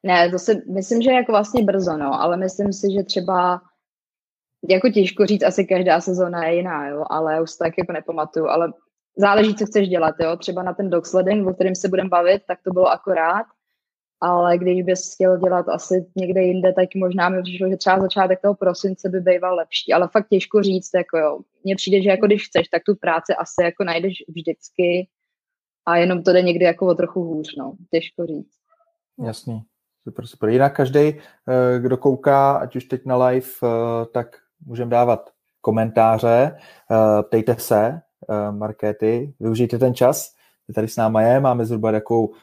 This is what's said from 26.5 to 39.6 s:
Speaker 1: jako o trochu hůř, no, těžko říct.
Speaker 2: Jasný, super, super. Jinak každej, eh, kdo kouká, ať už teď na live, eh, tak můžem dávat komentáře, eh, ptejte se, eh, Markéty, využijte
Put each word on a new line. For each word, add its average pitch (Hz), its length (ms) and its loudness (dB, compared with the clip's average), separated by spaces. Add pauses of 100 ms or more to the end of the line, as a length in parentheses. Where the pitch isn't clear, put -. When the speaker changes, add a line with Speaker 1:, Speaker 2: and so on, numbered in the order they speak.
Speaker 1:
jako 175 220 0
o 175 80 2
trochu 175 280 -4
hůř, 156 340 -8
no, 165 160 -12 (180)
těžko 170 340 -4
říct. 156 260 -12 (760)
Speaker 2:
Jasný, 113 360 -10 (420)
super, 117 240 -14
super. - 220 -4
Jinak 135 260 4
každej, 147 460 2 (280)
eh, 123 300 2
kdo 127 180 0
kouká, 139 600 2
ať - 180 -6
už 123 100 -6
teď 127 200 -8
na 127 220 2
live, 127 200 0 (160)
eh, 117 500 -2
tak 117 240 -6 (280)
můžem 120 240 -10
dávat 120 400 2 (320)
komentáře, 113 960 2 (340)
eh, 107 320 4
ptejte 113 360 0
se, 120 420 0 (280)
eh, 104 220 -4
Markéty, 107 880 -4
využijte 113 380 -2